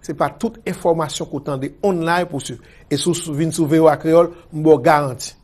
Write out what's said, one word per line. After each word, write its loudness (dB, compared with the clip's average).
C'est -10
pas -2
toute -8
information -2
qu'on -8
tande -6
online 0
pour -8
ceux. -12
Et -2
sous, -2
vin -2
sous -2
V 2
O 6
A 6
Créole, 2
m'bon 4
garanti. 0